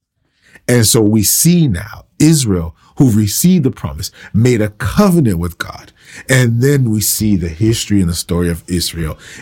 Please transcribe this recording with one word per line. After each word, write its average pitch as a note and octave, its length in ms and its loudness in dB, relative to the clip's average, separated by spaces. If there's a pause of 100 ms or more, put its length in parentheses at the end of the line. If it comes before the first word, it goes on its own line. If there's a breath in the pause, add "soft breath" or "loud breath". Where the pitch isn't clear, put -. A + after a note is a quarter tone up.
(680 soft breath)
And A#2+ 180 2
so A2+ 160 2
we G#2+ 220 2
see E3 460 2
now - 380 -8 (120)
Israel, A2 580 0 (220 soft breath)
who C3+ 120 4
received A2 540 2
the B2+ 60 -2
promise, D2+ 400 -10 (220 loud breath)
made A#2 280 2
a G#2 100 -2
covenant D#3+ 680 0
with F2 200 -6
God. - 340 -16 (360 loud breath)
And A#2+ 340 2
then C3+ 280 2
we G#2+ 100 -2
see G#2 360 0
the E2+ 120 -4
history G#2 520 0
and F2 80 0
the E2 60 -2
story F2 340 -4
of E2+ 200 -6
Israel. E2 500 -6 (240 loud breath)